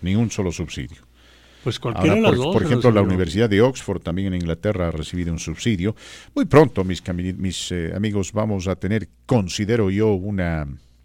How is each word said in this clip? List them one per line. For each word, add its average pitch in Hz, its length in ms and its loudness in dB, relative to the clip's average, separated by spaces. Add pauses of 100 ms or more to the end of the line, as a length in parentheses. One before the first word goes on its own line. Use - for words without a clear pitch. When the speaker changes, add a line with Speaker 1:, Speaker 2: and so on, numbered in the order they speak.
Speaker 1:
ningún 101 280 2
solo 92 220 -2
subsidio. 73 460 -8 (680)
Speaker 2:
Pues 120 160 -4
cualquiera - 340 2
Speaker 1:
Ahora, - 0 -
Speaker 2:
de 220 80 4
las - 80 4
Speaker 1:
por, - 140 4
Speaker 2:
dos 165 80 0
Speaker 1:
por - 100 2
Speaker 2:
se - 60 0
Speaker 1:
ejemplo, 120 240 4
la 104 80 4
Speaker 2:
recibió. 95 140 2
Speaker 1:
Universidad 92 360 2
de 101 120 4
Oxford 113 380 -2
también 92 280 -4
en 92 60 -2
Inglaterra 87 520 -2
ha 82 60 -2
recibido 85 400 -4
un 82 80 -4
subsidio. 95 560 -2 (400)
Muy 285 80 2
pronto, 151 400 6
mis 90 180 -4
cami-, 90 340 -4
mis, - 360 -6
eh, 85 240 -4
amigos, 101 360 -2
vamos 104 360 -2
a 92 80 -2
tener, 92 320 -2 (180)
considero 104 640 0
yo, 107 220 2
una, 90 560 -2 (360)